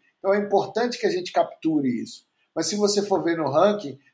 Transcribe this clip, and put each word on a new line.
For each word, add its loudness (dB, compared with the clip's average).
Então 0
é 4
importante 0
que -4
a 4
gente -4
capture 0
isso. -6
Mas -4
se -2
você 2
for 0
ver 0
no -2
ranking, 2